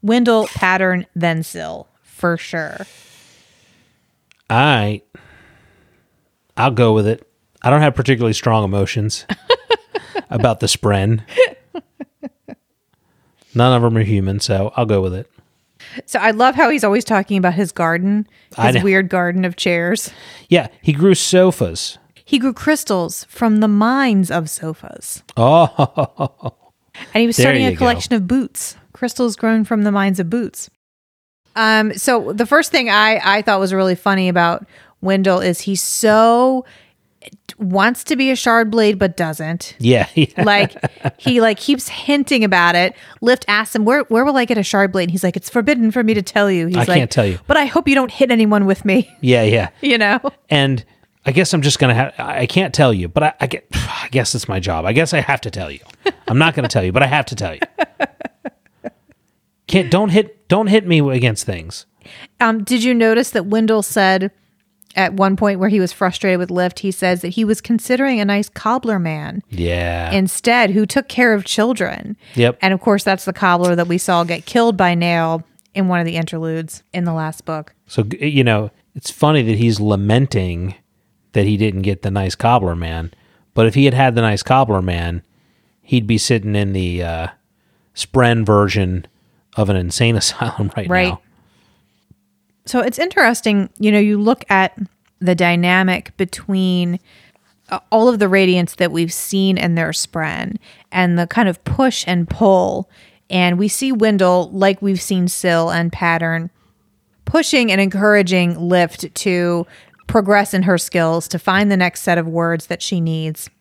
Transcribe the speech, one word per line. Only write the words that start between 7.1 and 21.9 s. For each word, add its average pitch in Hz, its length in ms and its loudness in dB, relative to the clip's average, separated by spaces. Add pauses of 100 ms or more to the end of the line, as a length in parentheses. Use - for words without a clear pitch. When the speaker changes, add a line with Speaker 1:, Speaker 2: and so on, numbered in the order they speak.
Speaker 2:
I 123 80 2
don't 147 100 4
have 147 140 2
particularly 120 380 0
strong 110 300 0
emotions 101 640 -2 (540)
<laughs> - 500 -10
about 113 300 0
the 113 80 -2
Spren. 104 540 0 (2250)
None 123 220 4
of 117 60 2
'em 113 140 2
are 110 60 2
human, 98 360 -2
so 101 360 -2
I'll 120 100 -2
go 104 160 0
with 92 120 -4
it. 95 160 -12 (760)
Speaker 1:
So - 140 -6
I 214 120 2
love 247 240 2
how 302 140 4
he's 294 140 0
always 214 220 2
talking 202 320 0
about 180 160 2
his 175 180 -2
garden, 185 560 -2 (300)
Speaker 2:
I 117 100 2
Speaker 1:
his 127 100 2
Speaker 2:
know. 180 60 0
Speaker 1:
weird 190 260 2
garden 180 360 -2
of 175 100 -6
chairs. 175 540 -2 (400)
Speaker 2:
Yeah, 156 180 4 (140)
he 151 120 0
grew 175 200 4
sofas. 180 840 0 (280)